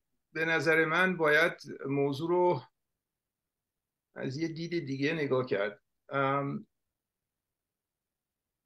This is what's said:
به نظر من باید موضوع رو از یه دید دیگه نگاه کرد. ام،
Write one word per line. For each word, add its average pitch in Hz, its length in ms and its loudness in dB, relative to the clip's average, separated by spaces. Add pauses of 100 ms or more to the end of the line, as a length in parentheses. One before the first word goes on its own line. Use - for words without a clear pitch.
(320)
به 160 120 -2
نظر 160 400 4
من 180 320 2
باید 160 360 4 (340)
موضوع 143 420 -2
رو 175 340 2 (1500)
از 127 220 -8
یه 160 120 -4
دید 165 380 -6
دیگه 139 280 -2
نگاه 131 320 0
کرد. 104 340 -4 (280)
ام، 139 580 -2 (2000)